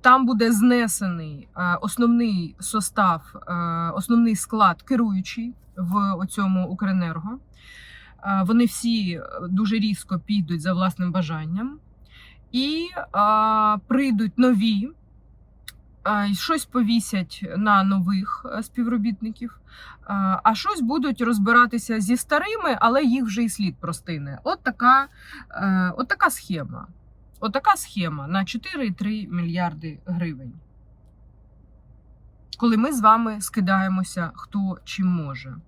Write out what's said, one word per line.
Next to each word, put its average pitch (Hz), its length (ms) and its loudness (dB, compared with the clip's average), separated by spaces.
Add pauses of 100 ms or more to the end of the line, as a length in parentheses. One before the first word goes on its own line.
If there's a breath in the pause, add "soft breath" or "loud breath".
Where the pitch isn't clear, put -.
Там 262 260 6
буде 233 260 2
знесений, 202 1040 0
е, 175 180 0
основний 226 840 0
состав, 185 640 0 (120)
е, 175 200 -10 (360)
основний 233 460 2
склад 202 460 2
керуючий 233 720 -2 (220)
в 196 380 0
оцьому 185 540 0
Укренерго. 185 720 -4 (840 loud breath)
Е, 196 240 0
вони 233 180 6
всі, 220 480 0
е, 165 120 -8 (240)
дуже 202 280 0
різко 202 420 -2
підуть 170 420 -2
за 175 120 -2
власним 180 400 -2
бажанням. 175 680 -4 (760 soft breath)
І, 302 440 -2
е, 214 920 2
прийдуть 226 520 0
нові, 226 520 2 (1120)
е, 202 260 0
і 196 40 2
щось 320 300 -2
повісять 214 800 -2 (120)
на 202 280 4
нових, 196 680 0
е, 220 100 -6
співробітників, 226 1000 -4
е, - 0 - (840 loud breath)
а 220 120 4
щось 370 260 -4
будуть 262 400 0
розбиратися 233 800 2
зі 208 160 2
старими, 339 640 -2
але 254 240 4
їх 254 200 2
вже 214 180 -2
і 233 60 0
слід 190 280 -4
простине. 160 680 -8
От 370 180 -4
така, 262 460 4 (420 loud breath)
е, 185 460 0
от 254 120 -4
така - 220 2
схема. - 560 -8 (540)
От 214 120 -4
така 320 240 4
схема 156 500 -6
на 185 180 0
чотири 262 420 -6
і 196 60 -2
три 208 380 -4
мільярди 170 760 -4
гривень. 160 460 -6 (2000)
Коли 233 180 2
ми 254 160 2
з 254 80 0
вами 220 400 4
скидаємося, 190 920 -2
хто 190 500 -6
чим - 220 -4
може. 139 500 -4 (120)